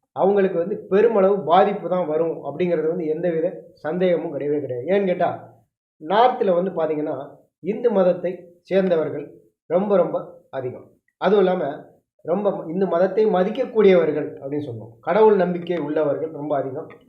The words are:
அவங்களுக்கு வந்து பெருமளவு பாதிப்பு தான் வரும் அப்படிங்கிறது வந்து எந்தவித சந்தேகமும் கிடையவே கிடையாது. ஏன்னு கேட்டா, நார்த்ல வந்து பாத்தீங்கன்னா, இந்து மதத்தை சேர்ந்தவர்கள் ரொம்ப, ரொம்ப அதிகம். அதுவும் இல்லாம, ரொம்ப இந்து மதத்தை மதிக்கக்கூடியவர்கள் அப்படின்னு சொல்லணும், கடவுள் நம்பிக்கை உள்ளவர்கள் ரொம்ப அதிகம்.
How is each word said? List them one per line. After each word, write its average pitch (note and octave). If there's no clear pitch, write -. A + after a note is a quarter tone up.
அவங்களுக்கு F#3
வந்து F#3+
பெருமளவு G3+
பாதிப்பு F#3
தான் F3+
வரும் D#3
அப்படிங்கிறது D#3
வந்து E3+
எந்தவித E3
சந்தேகமும் E3
கிடையவே D3
கிடையாது. B2
ஏன்னு G3
கேட்டா, E3+
நார்த்ல G3+
வந்து F#3+
பாத்தீங்கன்னா, D3+
இந்து A3+
மதத்தை F3+
சேர்ந்தவர்கள் D#3+
ரொம்ப, G3
ரொம்ப E3+
அதிகம். B2+
அதுவும் F#3+
இல்லாம, E3
ரொம்ப F#3+
இந்து F#3
மதத்தை F#3
மதிக்கக்கூடியவர்கள் F#3
அப்படின்னு C#3+
சொல்லணும், A2
கடவுள் G#3
நம்பிக்கை F3
உள்ளவர்கள் D3+
ரொம்ப D3
அதிகம். C3+